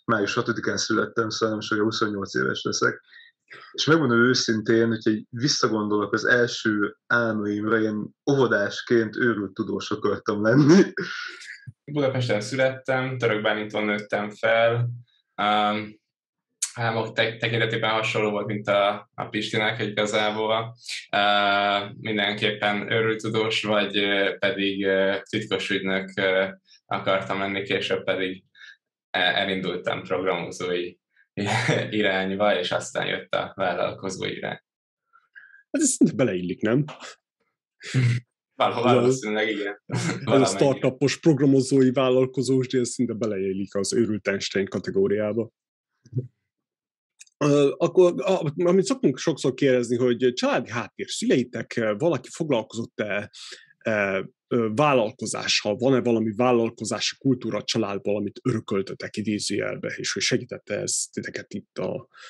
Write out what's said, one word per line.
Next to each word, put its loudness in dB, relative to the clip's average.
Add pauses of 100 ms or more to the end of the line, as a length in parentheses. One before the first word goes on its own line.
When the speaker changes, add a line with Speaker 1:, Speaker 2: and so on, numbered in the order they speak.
Speaker 1:
május 0
hatodikán -2
születtem, -2
szóval -2
nem -4
sokára 0
huszonnyolc -4
éves -2
leszek. -2 (680)
És -4
megmondom 4
őszintén, 4
hogyha 0
így -2
visszagondolok 0
az -2
első 0 (100)
álmaimra, 0
én -2 (240)
óvodásként 2
őrült -2
tudós -6
akartam -2
lenni. 8 (1080)
Speaker 2:
Budapesten 0
születtem, -2
Török 0
Bálinton -2
nőttem -2
fel. 2 (520)
Um, 0 (800)
álmok -2
te-, 0
tekintetében 0
hasonló 0
volt, -2
mint -4
a, 2
a -6
Pistinek -2
igazából. 0 (360)
Uh, 2
mindenképpen 0
őrült 0
tudós, -2
vagy, 0
ö, 0
pedig, -2
ö, 2 (140)
titkos -4
ügynök, -2
ö, 2 (380)
akartam -2
lenni, -4
később -2
pedig, -4 (760)
ö, 0
elindultam -2
programozói -4 (400)
<laughs> 0
irányba, 2
és -4
aztán -4
jött -6
a -4
vállalkozó -4
irány. -8 (1120)
Speaker 3:
Hát -2
ez 2
szinte 4
beleillik, -2
nem? 2
Speaker 2:
<laughs> -14 (1600)
Valahol 2
Speaker 3:
Ez 6
a, 6
Speaker 2:
valószínűleg 2
igen. -6
Speaker 3:
ez -4
a -4
Speaker 2:
Valamennyi. 4
Speaker 3:
startupos, 0
programozói, 4
vállalkozós, 2
de 0
ez 0
szinte -2
beleillik -4
az -2
őrült 0
Einstein -2
kategóriába. -2 (1900)
Ö, 4
akkor, 6
a-, 0
amit 4
szoktunk 0
sokszor -2
kérdezni, 2
hogy 2
családi -2
háttér, -8
szüleitek, 0
ö, 0
valaki -2
foglalkozott-e, -4 (540)
ö, 0 (260)
ö, 0
vállalkozással, 0
van-e 2
valami 0
vállalkozási 0
kultúra 0
a -6
családban, -2
amit -6
örököltetek -4
idézőjelbe, -4
és -6
hogy -4
segítette -4
ez -4
titeket -10
itt -12
a-, -6 (220)